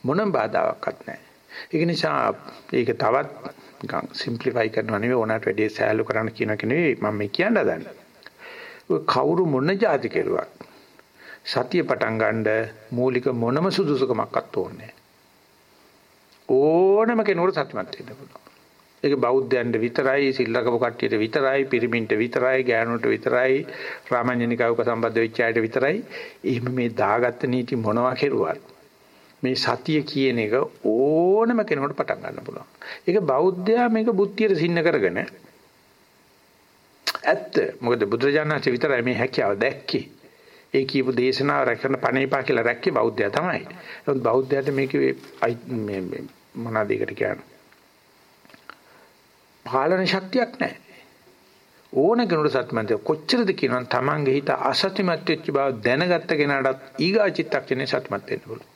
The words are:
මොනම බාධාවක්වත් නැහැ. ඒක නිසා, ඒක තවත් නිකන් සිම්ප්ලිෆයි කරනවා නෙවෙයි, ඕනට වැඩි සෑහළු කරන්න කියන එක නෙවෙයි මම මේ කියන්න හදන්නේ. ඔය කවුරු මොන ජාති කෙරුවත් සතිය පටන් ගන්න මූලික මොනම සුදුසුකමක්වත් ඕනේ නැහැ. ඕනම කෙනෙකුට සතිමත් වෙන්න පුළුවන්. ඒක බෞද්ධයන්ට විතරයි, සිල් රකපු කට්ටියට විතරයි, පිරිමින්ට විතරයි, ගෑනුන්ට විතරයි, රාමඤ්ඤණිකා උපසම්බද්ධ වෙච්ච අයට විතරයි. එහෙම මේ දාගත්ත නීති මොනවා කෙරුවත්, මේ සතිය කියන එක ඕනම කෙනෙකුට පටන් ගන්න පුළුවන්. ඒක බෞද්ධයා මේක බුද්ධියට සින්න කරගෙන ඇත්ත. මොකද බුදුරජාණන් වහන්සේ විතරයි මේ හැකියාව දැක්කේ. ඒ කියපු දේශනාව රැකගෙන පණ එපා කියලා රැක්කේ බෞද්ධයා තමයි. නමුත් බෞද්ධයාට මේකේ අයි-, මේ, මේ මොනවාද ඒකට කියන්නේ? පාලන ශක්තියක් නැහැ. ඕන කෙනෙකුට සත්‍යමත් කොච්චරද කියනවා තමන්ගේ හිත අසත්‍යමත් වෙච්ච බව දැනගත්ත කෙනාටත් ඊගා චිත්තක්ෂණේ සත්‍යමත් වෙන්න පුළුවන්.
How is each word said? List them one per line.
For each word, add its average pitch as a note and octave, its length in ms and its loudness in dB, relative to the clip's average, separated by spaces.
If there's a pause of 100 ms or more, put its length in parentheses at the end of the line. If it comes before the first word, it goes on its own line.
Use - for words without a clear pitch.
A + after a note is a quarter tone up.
මොනම F3 320 0
බාධාවක්වත් - 680 0
නැහැ. - 240 -14 (420)
ඒක D#3 180 0
නිසා, D3 500 0 (340)
ඒක B2 260 0
තවත් B2+ 360 0 (460)
නිකන් - 360 -8
සිම්ප්ලිෆයි A#2 580 -2
කරනවා A2 320 -2
නෙවෙයි, B2 160 2
ඕනට A2 280 -2
වැඩි G#2+ 240 0
සෑහළු A2 340 0
කරන්න A2 280 -2
කියන A2 220 -2
එක G#2 100 -6
නෙවෙයි C#3 320 0
මම G#2+ 180 -2
මේ G#2 140 -2
කියන්න G3+ 300 2
හදන්නේ. F2 380 -2 (880)
ඔය - 180 0
කවුරු D3+ 440 2
මොන D3 280 0
ජාති F#3 340 2
කෙරුවත් - 580 -4 (760)
සතිය D#3 400 0
පටන් A2+ 360 0
ගන්න A2 300 2 (400)
මූලික B2 460 0
මොනම B2+ 360 2
සුදුසුකමක්වත් C3 840 0
ඕනේ F#2 200 -4
නැහැ. - 180 -16 (1500)
ඕනම F#3+ 760 4
කෙනෙකුට F#3 340 2
සතිමත් C#3+ 160 -4
වෙන්න - 440 -10
පුළුවන්. - 280 -20 (560)
ඒක C#3+ 140 2
බෞද්ධයන්ට A#2+ 600 2
විතරයි, C3+ 560 2
සිල් A#2 220 -2
රකපු A#2+ 240 2
කට්ටියට A#2 400 0
විතරයි, C3+ 460 2
පිරිමින්ට A#2 480 0
විතරයි, B2 520 2
ගෑනුන්ට A#2 420 0
විතරයි, B2 600 2 (400)
රාමඤ්ඤණිකා A#2+ 640 0
උපසම්බද්ධ A#2 500 0
වෙච්ච A2+ 200 0
අයට A#2 200 2
විතරයි. C3+ 380 0 (420)
එහෙම B2 320 -2
මේ B2 180 0
දාගත්ත A#2 540 0
නීති B2+ 320 -2
මොනවා A#2 380 0
කෙරුවත්, A#2+ 480 -2 (800)
මේ B2+ 120 0
සතිය C3+ 480 0
කියන C3+ 360 0
එක G#2+ 160 0 (280)
ඕනම F3+ 800 2
කෙනෙකුට C#3+ 320 -2
පටන් - 260 -4
ගන්න - 240 -10
පුළුවන්. - 240 -14 (320)
ඒක F#3 180 2
බෞද්ධයා F#3 680 2
මේක A3 240 2
බුද්ධියට G3 460 2
සින්න E3+ 240 2
කරගෙන G#2 380 2 (2000)
ඇත්ත. - 280 0 (220)
මොකද A#2+ 300 2
බුදුරජාණන් C#3+ 480 0
වහන්සේ C#3 180 0
විතරයි B2 300 0
මේ A#2+ 140 0
හැකියාව G#2+ 420 0
දැක්කේ. - 460 -2 (680)
ඒ C3+ 140 2
කියපු C3 280 0
දේශනාව C3 540 2
රැකගෙන C3 320 0
පණ C3 240 2
එපා C3+ 200 0
කියලා C3 220 2
රැක්කේ A#2+ 280 0
බෞද්ධයා A2 380 0
තමයි. D#3 320 -2 (360)
නමුත් C3+ 240 -2
බෞද්ධයාට C3 500 2
මේකේ C3+ 400 0 (260)
අයි-, A#2+ 400 -4
මේ, G#2 220 -4
මේ - 240 -8 (280)
මොනවාද A2 380 -4
ඒකට G#2+ 240 -2
කියන්නේ? G2+ 380 -4 (2250)
පාලන E3+ 400 2
ශක්තියක් F#3+ 480 -2
නැහැ. - 320 -6 (1080)
ඕන F3+ 280 4
කෙනෙකුට D#3+ 360 0
සත්‍යමත් A2+ 440 -2
කොච්චරද F#3+ 520 0
කියනවා B2 340 0
තමන්ගේ C3+ 480 2
හිත C#3 160 0
අසත්‍යමත් F3+ 600 0 (140)
වෙච්ච D#3 220 -2
බව C#3 200 0 (140)
දැනගත්ත E3 520 0
කෙනාටත් C#3 680 0
ඊගා G3 300 4
චිත්තක්ෂණේ C#3 560 -2
සත්‍යමත් C3 240 -2 (140)
වෙන්න - 180 -6
පුළුවන්. - 340 -14